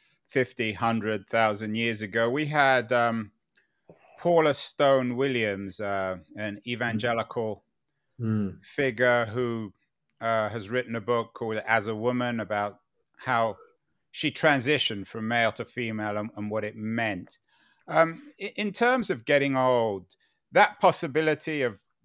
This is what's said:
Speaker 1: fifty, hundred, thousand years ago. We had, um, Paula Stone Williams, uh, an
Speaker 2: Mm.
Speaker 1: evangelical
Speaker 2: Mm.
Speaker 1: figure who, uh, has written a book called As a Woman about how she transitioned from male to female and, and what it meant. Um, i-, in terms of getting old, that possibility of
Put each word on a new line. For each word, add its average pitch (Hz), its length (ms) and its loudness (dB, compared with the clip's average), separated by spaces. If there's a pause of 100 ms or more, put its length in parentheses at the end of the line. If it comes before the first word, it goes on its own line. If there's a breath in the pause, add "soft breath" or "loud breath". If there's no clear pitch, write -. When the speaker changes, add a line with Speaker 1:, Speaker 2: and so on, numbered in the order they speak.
(260)
Speaker 1:
fifty, 120 460 -2
hundred, 107 560 -2
thousand 107 480 0
years 113 260 -2
ago. 110 260 0
We 147 180 -2
had, 135 460 4
um, 117 380 0 (880)
Paula 165 360 4
Stone 131 600 2
Williams, 110 640 -2
uh, 98 380 -2 (200)
an 104 200 -6
Speaker 2:
Mm. - 100 -18
Speaker 1:
evangelical 117 960 -2 (580)
Speaker 2:
Mm. 107 440 -2
Speaker 1:
figure 123 600 2
who, 117 460 -4 (480)
uh, 113 280 0
has 101 200 -8
written 120 280 -4
a 117 40 -6
book 113 320 -2
called 110 260 -6
As 110 280 0
a 113 80 -4
Woman 120 460 -2
about 104 400 -4 (380)
how 117 380 0 (540)
she - 220 -4
transitioned 131 720 0
from 110 220 -8
male 117 240 2
to 117 120 -8
female 107 520 -6
and, 104 200 -6
and 104 140 -6
what 107 140 -2
it 107 120 -8
meant. 110 640 -4 (480)
Um, 165 540 0
i-, 196 160 -8
in 202 160 -2
terms 240 380 2
of 123 140 -6
getting 139 320 4
old, 117 500 2 (440)
that - 300 4
possibility 156 840 2
of 113 160 -2 (260)